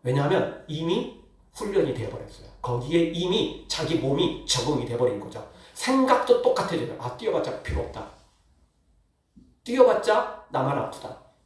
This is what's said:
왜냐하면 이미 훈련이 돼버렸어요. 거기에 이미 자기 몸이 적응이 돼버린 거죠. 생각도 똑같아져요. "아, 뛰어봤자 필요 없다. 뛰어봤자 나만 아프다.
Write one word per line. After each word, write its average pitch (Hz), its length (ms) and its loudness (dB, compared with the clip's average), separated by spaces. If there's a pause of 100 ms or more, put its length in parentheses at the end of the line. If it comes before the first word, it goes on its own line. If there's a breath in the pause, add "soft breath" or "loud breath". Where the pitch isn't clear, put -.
왜냐하면 143 640 0
이미 165 520 -4 (340)
훈련이 196 400 0
돼버렸어요. - 520 -10 (140)
거기에 127 400 0 (140)
이미 180 540 -2
자기 - 280 -2
몸이 135 500 0
적응이 - 400 0
돼버린 113 340 0
거죠. - 280 -14 (260 loud breath)
생각도 247 680 4
똑같아져요. 180 560 0
"아, - 180 -8
뛰어봤자 - 460 -2
필요 - 200 -2
없다. - 240 -10 (1600)
뛰어봤자 - 840 4
나만 135 280 0
아프다. - 400 -8 (280)